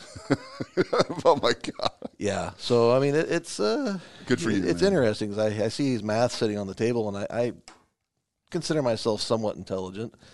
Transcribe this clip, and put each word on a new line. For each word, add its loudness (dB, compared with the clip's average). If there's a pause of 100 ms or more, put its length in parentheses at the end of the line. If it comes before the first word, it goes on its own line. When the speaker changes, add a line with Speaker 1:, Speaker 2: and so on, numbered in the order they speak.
(300)
Speaker 1:
<laughs> 4 (880)
Oh, 6
my 4
God. -6 (260)
Speaker 2:
Yeah. -2
So, 4
I 6
mean, 2
it, 0
it's, -4
uh, 0 (300)
Speaker 1:
Good 2
for 0
you, 0
Speaker 2:
it's 0
Speaker 1:
man. 4
Speaker 2:
interesting 2
'cause -6
I, 2
I 2
see -2
his -4
math 2
sitting 0
on -4
the -8
table, 0
and -6
I, -6
I -2 (1000)
consider -2
myself 0
somewhat 0
intelligent. -8 (200)